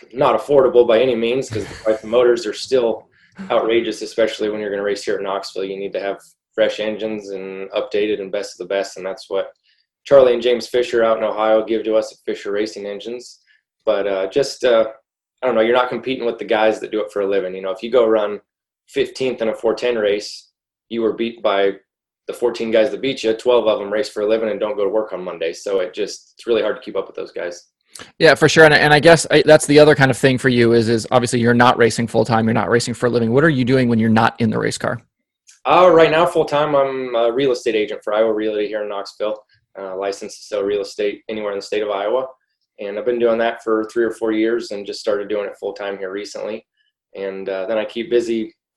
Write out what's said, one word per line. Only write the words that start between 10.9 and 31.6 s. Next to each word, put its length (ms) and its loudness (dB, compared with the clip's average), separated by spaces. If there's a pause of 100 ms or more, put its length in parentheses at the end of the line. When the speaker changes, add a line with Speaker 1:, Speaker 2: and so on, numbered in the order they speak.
Speaker 1:
out 140 2
in 40 -8
Ohio 420 2
give 200 -4
to 100 0
us 160 0
at 160 -20
Fisher 240 -6
Racing 360 -4
Engines. 520 -12 (480)
But, 220 0
uh, 180 -2
just, 380 -2
uh, 260 2 (500)
I 60 -4
don't 80 0
know, 60 2
you're 160 2
not 140 2
competing 360 -6
with 120 -4
the 60 -10
guys 360 0
that 100 -10
do 120 -4
it 100 -12
for 80 -4
a 80 -2
living. 260 -4
You 80 -12
know, 80 -6
if 140 -10
you 80 -10
go 160 4
run 320 0 (480)
fifteenth 520 -4
in 80 -2
a 60 -2
four 220 -2
ten 200 -2
race, 540 -4 (380)
you 140 -6
were 100 0
beat 280 -6
by 360 0 (500)
the 60 -8
fourteen 400 -4
guys 180 4
that 100 -8
beat 220 -6
you. 100 2
Twelve 360 2
of 100 2
them 140 -8
race 160 -2
for 140 -8
a 40 0
living 220 0
and 100 -4
don't 180 -4
go 60 -2
to 80 0
work 220 -2
on 100 -8
Monday. 300 -6
So 260 -4
it 160 -6
just, 400 -10
it's 140 -12
really 140 0
hard 120 -2
to 80 -16
keep 140 -12
up 100 -6
with 80 -20
those 160 -12
guys. 380 -12 (500)
Speaker 2:
Yeah, 160 6
for 140 4
sure. 160 8
And, 100 8
and 180 4
I 60 6
guess 320 8
I, 160 4
that's 200 8
the 120 6
other 160 10
kind 160 4
of 80 -2
thing 180 2
for 120 -2
you 240 4
is, 160 4
is 240 0
obviously 260 2
you're 160 4
not 240 6